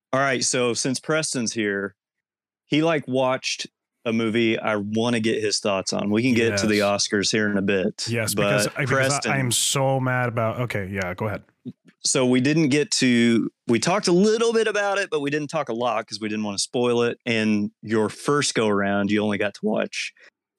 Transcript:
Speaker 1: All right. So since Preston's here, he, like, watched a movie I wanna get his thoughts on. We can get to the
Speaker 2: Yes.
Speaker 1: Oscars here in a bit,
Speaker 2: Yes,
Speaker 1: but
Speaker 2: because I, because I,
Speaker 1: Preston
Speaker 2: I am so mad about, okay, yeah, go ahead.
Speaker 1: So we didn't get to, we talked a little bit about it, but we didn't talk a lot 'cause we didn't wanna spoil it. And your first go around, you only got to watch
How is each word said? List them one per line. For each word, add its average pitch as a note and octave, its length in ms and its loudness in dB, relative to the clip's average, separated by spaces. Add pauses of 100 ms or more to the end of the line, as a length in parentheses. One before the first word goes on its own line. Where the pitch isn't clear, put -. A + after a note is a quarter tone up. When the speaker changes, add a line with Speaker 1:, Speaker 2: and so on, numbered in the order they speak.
(140)
Speaker 1:
All C3 60 0
right. C3 240 0
So B2 300 0
since B2+ 260 -2
Preston's D#3 540 -2
here, G2+ 420 -2 (680)
he, D3 180 0
like, D#3+ 240 0
watched B2+ 580 -2 (400)
a A#2 80 0
movie A2+ 460 2
I A2 160 -2
wanna A2 440 0
get A2 220 -2
his G#2 160 -2
thoughts F#2+ 340 -2
on. G2+ 200 -2
We A2 100 2
can B2+ 140 2
get A2+ 240 2
to G#2 80 0
the G#2+ 80 2
Speaker 2:
Yes. G2+ 320 0
Speaker 1:
Oscars G2+ 240 0
here G#2+ 180 0
in G2+ 80 -2
a G2 60 0
bit, G2 440 -2
Speaker 2:
Yes, A2+ 280 -2
Speaker 1:
but G#2 80 0
Speaker 2:
because G#2 240 2
I, - 20 -4 (120)
because B2+ 100 -2
I, - 20 0 (140)
Speaker 1:
Preston C#3 240 -2
Speaker 2:
I C#3 80 0
am B2 120 -2
so C3+ 480 0
mad B2+ 300 0
about, A2+ 320 -2
okay, G#2+ 300 -4
yeah, F#2+ 240 -4
go A2 100 -6
ahead. G2+ 160 -6 (640)
Speaker 1:
So C#3 200 2
we B2+ 160 4
didn't D3+ 300 2
get D3 300 2
to, A#2 500 4 (160)
we A#2 140 4
talked F3+ 280 0
a F#3 40 4
little A3 420 4
bit A3 140 2
about G3+ 320 0
it, F#3 100 -4
but C#3+ 120 -2
we C#3+ 100 -2
didn't D3+ 180 -2
talk D3 200 -4
a A#2 40 -2
lot A2+ 320 -2
'cause G#2 160 -14
we A2 80 -4
didn't G#2+ 160 -4
wanna G2+ 140 -6
spoil A#2+ 420 0
it. A#2 240 0
And A2 460 0 (100)
your G#2+ 280 0
first C#3+ 440 -2
go A2+ 140 0
around, G2+ 420 0
you G#2 140 2
only G#2 160 0
got G#2 160 -4
to - 80 -18
watch G#2+ 500 -4 (460)